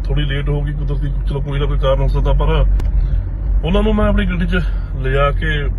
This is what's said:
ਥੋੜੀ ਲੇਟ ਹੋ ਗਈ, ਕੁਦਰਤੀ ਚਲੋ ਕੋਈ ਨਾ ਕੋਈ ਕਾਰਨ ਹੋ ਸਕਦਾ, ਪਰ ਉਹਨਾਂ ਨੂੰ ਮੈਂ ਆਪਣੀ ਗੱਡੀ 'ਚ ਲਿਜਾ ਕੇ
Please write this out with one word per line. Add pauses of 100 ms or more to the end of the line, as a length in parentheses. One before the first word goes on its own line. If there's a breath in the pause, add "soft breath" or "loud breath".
ਥੋੜੀ
ਲੇਟ
ਹੋ
ਗਈ,
ਕੁਦਰਤੀ (140)
ਚਲੋ
ਕੋਈ
ਨਾ
ਕੋਈ
ਕਾਰਨ
ਹੋ
ਸਕਦਾ,
ਪਰ (1000 loud breath)
ਉਹਨਾਂ
ਨੂੰ
ਮੈਂ
ਆਪਣੀ
ਗੱਡੀ
'ਚ (400 loud breath)
ਲਿਜਾ
ਕੇ (120)